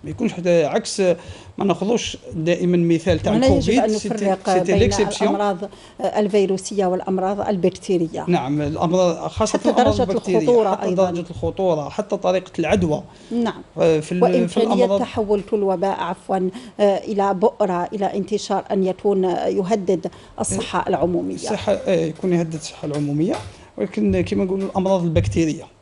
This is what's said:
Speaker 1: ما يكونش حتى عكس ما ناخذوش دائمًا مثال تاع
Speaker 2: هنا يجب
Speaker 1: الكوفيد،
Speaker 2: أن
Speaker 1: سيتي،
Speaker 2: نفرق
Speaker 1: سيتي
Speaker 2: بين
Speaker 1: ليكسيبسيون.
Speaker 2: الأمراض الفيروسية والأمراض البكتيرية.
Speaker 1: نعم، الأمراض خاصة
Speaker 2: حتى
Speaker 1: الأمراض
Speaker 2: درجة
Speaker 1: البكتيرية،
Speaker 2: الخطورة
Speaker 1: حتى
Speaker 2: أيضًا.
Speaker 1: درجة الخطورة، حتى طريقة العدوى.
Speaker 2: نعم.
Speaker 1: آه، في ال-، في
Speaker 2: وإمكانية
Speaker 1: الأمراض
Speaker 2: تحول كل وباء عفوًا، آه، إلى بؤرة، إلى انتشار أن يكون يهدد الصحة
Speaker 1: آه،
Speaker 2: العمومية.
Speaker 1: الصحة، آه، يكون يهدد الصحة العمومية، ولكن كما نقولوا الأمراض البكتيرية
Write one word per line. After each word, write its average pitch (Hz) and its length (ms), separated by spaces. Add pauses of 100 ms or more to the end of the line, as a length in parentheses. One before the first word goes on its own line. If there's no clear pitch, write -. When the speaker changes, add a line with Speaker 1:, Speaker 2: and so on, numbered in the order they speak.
Speaker 1:
ما 147 60
يكونش 196 240
حتى 170 320
عكس - 340 (580)
ما - 80
ناخذوش 196 520 (180)
دائمًا 175 420
مثال 170 420
تاع - 140
Speaker 2:
هنا 240 120
يجب 190 100
Speaker 1:
الكوفيد، 214 240
Speaker 2:
أن 220 100
Speaker 1:
سيتي، 214 260
Speaker 2:
نفرق 196 380
Speaker 1:
سيتي 185 180
Speaker 2:
بين 202 80
Speaker 1:
ليكسيبسيون. 202 560
Speaker 2:
الأمراض 202 220 (440)
الفيروسية 196 840
والأمراض 185 640
البكتيرية. 175 800
Speaker 1:
نعم، 147 340
الأمراض 165 640
خاصة 208 320
Speaker 2:
حتى - 100
Speaker 1:
الأمراض 220 280
Speaker 2:
درجة 190 140
Speaker 1:
البكتيرية، 190 280
Speaker 2:
الخطورة 208 360
Speaker 1:
حتى 202 100
Speaker 2:
أيضًا. 185 260
Speaker 1:
درجة 175 180
الخطورة، 165 600
حتى 202 280
طريقة 185 420
العدوى. 160 440 (280)
Speaker 2:
نعم. 233 300 (160)
Speaker 1:
آه، 160 220
في 151 120
ال-، 180 80
في 180 400
Speaker 2:
وإمكانية 226 140
Speaker 1:
الأمراض 196 260
Speaker 2:
تحول 208 420
كل 208 220
وباء 190 360
عفوًا، 185 500 (300)
آه، 196 180
إلى 196 360
بؤرة، 180 600
إلى 196 120
انتشار 196 680
أن 196 120
يكون 190 400
يهدد 185 880 (280)
الصحة - 400
Speaker 1:
آه، - 100
Speaker 2:
العمومية. 175 460
Speaker 1:
الصحة، - 380
آه، 170 320
يكون 170 280
يهدد 170 200
الصحة - 320
العمومية، 147 500 (420)
ولكن 202 440
كما 196 240
نقولوا 190 240
الأمراض 190 340
البكتيرية 165 600 (180)